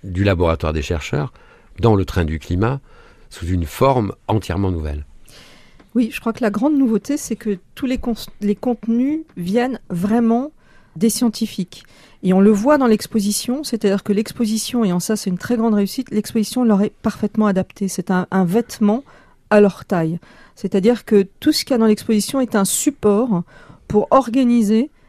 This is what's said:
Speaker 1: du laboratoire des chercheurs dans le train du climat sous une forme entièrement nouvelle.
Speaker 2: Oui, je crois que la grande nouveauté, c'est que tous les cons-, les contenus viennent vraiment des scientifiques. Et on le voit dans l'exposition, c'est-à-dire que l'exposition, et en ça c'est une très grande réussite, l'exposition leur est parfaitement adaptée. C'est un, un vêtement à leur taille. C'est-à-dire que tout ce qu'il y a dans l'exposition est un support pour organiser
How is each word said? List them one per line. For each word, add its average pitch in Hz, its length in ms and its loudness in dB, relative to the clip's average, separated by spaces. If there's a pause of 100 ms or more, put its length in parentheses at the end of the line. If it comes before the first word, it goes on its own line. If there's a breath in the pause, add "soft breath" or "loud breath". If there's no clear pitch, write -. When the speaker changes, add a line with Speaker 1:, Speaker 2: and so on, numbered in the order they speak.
Speaker 1:
du 92 180 -4
laboratoire 82 520 0
des 78 80 -2
chercheurs 110 500 -4 (480 soft breath)
dans 110 140 4
le 95 100 2
train 87 220 -2
du 78 120 -4
climat 113 420 -2 (500 soft breath)
sous - 160 -12
une 87 180 -2
forme 127 500 0 (140)
entièrement 98 420 -2
nouvelle. 76 360 -6 (880 loud breath)
Speaker 2:
Oui, 226 180 0
je - 80 -10
crois 226 140 -4
que - 80 -8
la 214 80 0
grande 254 260 0
nouveauté, 262 400 0
c'est 226 200 -6
que 202 220 -6 (160)
tous - 120 -8
les 254 100 -2
cons-, - 320 -6 (140)
les 208 120 0
contenus 247 680 -2 (180)
viennent 233 500 -2
vraiment 226 640 0 (420 soft breath)
des 180 140 0
scientifiques. - 760 -4 (380 soft breath)
Et 185 120 2
on 190 60 6
le 202 100 8
voit 226 260 4
dans 269 100 2
l'exposition, 220 800 0
c'est-à-dire 202 380 -2
que 214 100 -4
l'exposition, 220 720 -2
et 180 80 2
en 175 80 0
ça 214 160 -2
c'est 196 140 -4
une 180 80 -4
très - 180 -2
grande 226 160 0
réussite, 208 380 -2
l'exposition 214 540 -2
leur 208 180 4
est 214 180 0
parfaitement 214 460 -2
adaptée. 190 420 -2
C'est - 220 -8
un, 180 200 0
un 190 140 2
vêtement 214 600 0 (440 soft breath)
à 208 140 6
leur - 240 0
taille. 170 320 -2 (360 loud breath)
C'est-à-dire 202 520 0
que 196 200 4 (140)
tout 311 120 2
ce - 120 -2
qu'il - 80 -2
y - 20 2
a 240 40 2
dans 226 80 4
l'exposition 214 560 0
est - 120 -4
un 196 120 2
support 214 760 0 (460 loud breath)
pour 208 220 0
organiser 240 800 2 (180)